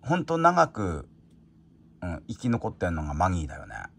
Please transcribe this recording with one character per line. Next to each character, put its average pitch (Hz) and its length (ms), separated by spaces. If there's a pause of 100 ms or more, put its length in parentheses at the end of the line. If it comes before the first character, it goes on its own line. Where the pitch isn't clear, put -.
ほ - 160
ん - 80
と 165 120
長 170 300
く、 87 400 (920)
う - 40
ん、 85 220
生 110 80
き - 140
残 117 180
っ - 80
て 92 140
ん 85 60
の 78 80
が 73 100
マ 87 180
ギ 85 120
ー 73 40
だ 65 80
よ - 100
ね。 - 100 (240)